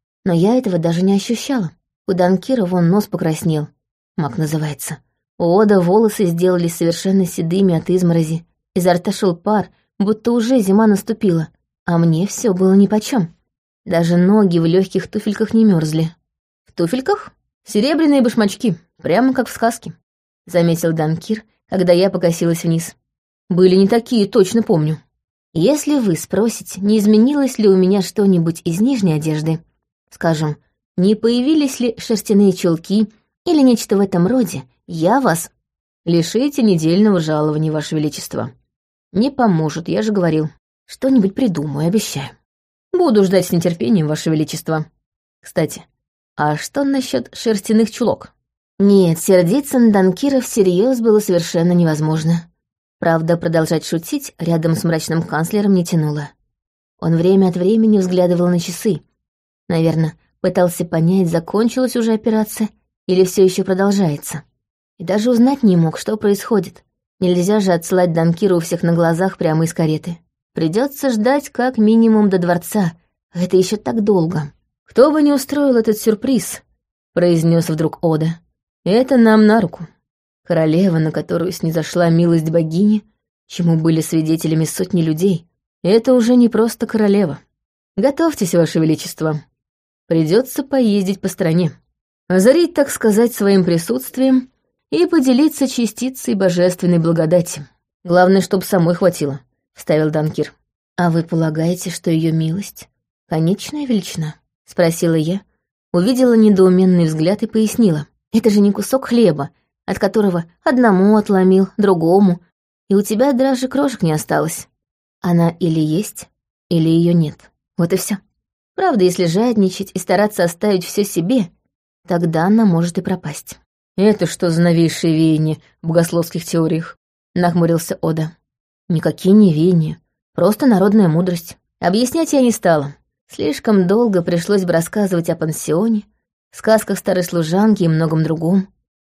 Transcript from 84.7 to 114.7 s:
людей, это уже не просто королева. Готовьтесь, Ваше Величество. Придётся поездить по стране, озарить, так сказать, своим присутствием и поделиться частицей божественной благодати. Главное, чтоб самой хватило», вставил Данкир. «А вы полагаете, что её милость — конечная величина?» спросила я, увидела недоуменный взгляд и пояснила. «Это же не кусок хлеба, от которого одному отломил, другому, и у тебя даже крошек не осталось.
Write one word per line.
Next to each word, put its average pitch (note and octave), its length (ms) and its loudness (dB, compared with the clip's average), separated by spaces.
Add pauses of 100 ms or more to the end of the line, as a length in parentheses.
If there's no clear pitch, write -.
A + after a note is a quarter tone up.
людей, E3 460 -2 (360)
это A3+ 300 2
уже B3 240 2
не A#3+ 140 4
просто A3 360 -2
королева. G#3 520 0 (580)
Готовьтесь, C#4 580 -2
Ваше E3+ 260 2
Величество. D#3 640 -4 (640)
Придётся F3 540 0
поездить G#3 600 -2
по G3+ 60 -6
стране, E3+ 440 -2 (560)
озарить, B3+ 460 2
так C#4 160 0
сказать, A#3 420 0
своим G3 320 2
присутствием B3+ 880 -2 (400)
и E4 160 0
поделиться C4+ 640 2
частицей B3 640 -6
божественной F3 640 0
благодати. E3 680 0 (380)
Главное, F3+ 360 4
чтоб F#3 240 -2
самой F3 300 0
хватило», E3 460 -2 (320)
вставил D#3 380 -2
Данкир. D#3 420 -4 (440)
«А F3 140 0
вы E3 120 0
полагаете, E3 680 -4
что E3+ 200 -6
её E3 220 0
милость — D#3+ 560 -6 (400)
конечная F#3 580 -4
величина?» F3 480 -6 (300)
спросила E3 500 -2
я, E3 280 -2 (500)
увидела A#3+ 420 2
недоуменный F#3 680 4
взгляд D#3+ 380 0
и A3+ 40 -2
пояснила. G#3+ 600 0 (260)
«Это A3+ 180 2
же G#3 100 4
не G3+ 120 4
кусок C4 360 -4
хлеба, D#3+ 420 2 (360)
от - 120 -6
которого G3 460 0 (200)
одному A3 520 4
отломил, F#3+ 600 2
другому, F#3 640 2 (480)
и G3 60 0
у G#3 80 4
тебя A3+ 300 0
даже B3+ 360 0
крошек C4 340 -4
не D#3+ 100 0
осталось. D3+ 560 -4 (520)